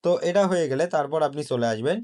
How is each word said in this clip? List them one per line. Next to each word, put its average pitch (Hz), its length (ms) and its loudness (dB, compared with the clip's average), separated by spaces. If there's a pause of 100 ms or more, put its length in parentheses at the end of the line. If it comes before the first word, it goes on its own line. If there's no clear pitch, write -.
তো 175 80 2 (180)
এটা 185 220 4
হয়ে 175 180 2
গেলে 131 160 0 (100)
তারপর 151 340 0
আপনি 143 220 -6
চলে 120 220 0
আসবেন 123 320 -2